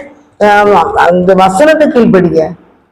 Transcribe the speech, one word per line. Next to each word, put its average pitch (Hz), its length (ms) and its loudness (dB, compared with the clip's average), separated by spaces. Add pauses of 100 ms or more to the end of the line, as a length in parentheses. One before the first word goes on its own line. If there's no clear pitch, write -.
(380)
ஆஹ், 208 360 2 (180)
அந்த 180 420 0
வசனத்தை 294 540 0
கீழ்ப்படிங்க. 180 600 0 (440)